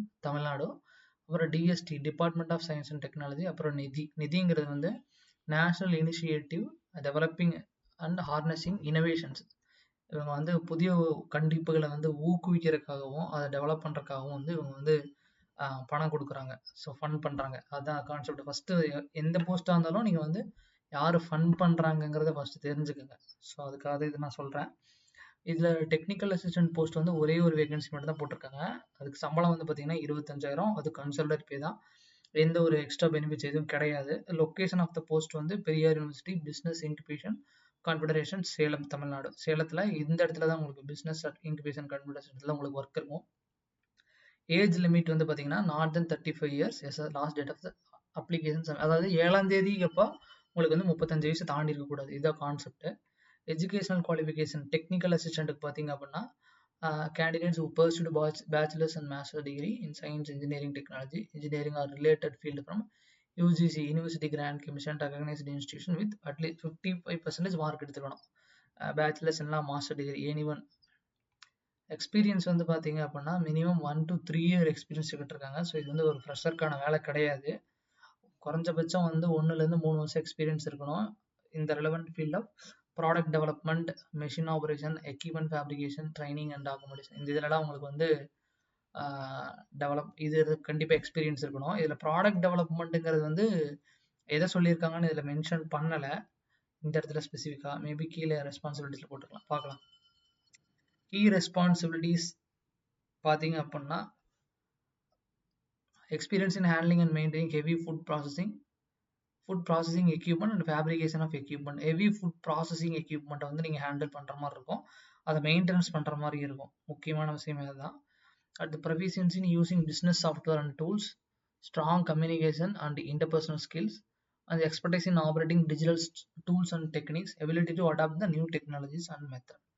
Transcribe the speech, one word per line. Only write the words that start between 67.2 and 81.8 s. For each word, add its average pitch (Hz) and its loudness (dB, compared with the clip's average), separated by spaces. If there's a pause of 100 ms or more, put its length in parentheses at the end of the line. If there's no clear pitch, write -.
percentage 175 -4
mark 156 -2
எடுத்துக்கணும். 139 -12 (580)
ஆஹ், 147 -6
பேச்சுலர்ஸ் 156 0
இல்லைனா 151 -2
மாஸ்டர் 143 -6
டிகிரி, 143 -4
anyone. 151 -4 (1300)
எக்ஸ்பீரியன்ஸ் 202 2
வந்து 170 2
பாத்தீங்க 156 0
அப்படின்னா, 147 -4
minimum 165 2
one 147 -2
to 175 -2
three 165 0
year 175 6
experience 151 -2
கேட்டிருக்காங்க. 143 -8
So, 170 -4
இது 143 -4
வந்து 156 2
ஒரு 147 2
ஃப்ரெஷருக்கான 156 -2
வேலை 151 2
கிடையாது. 147 0 (920)
குறைஞ்சபட்சம் 165 0
வந்து 165 2
ஒண்ணுல 160 4
இருந்து 165 4
மூணு 156 4
வருஷம் 151 0
எக்ஸ்பீரியன்ஸ் 156 -2
இருக்கணும். 143 -4 (480)
இந்த 156 -2
relevant 156 -2